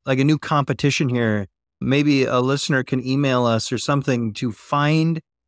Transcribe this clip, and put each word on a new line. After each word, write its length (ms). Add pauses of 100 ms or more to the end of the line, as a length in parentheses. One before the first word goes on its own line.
like, 140
a 40
new 160
competition 680
here. 380 (340)
Maybe 420
a 160
listener 440
can 220
email 400
us 260
or 60
something 580
to 180
find 640 (280)